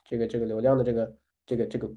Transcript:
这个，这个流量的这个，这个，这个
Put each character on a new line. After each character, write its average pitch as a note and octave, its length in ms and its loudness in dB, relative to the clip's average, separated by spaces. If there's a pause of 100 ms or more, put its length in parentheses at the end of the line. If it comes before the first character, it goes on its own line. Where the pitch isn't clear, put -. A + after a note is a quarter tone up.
这 A#2+ 140 -4
个， A2+ 80 0
这 A#2 140 -2
个 A2+ 60 -2
流 A2 140 -2
量 C3 160 4
的 B2+ 60 2
这 A#2+ 100 2
个， A2+ 220 -2 (320)
这 B2+ 100 -2
个， A2+ 100 0
这 A#2+ 120 -6
个 A2 180 -4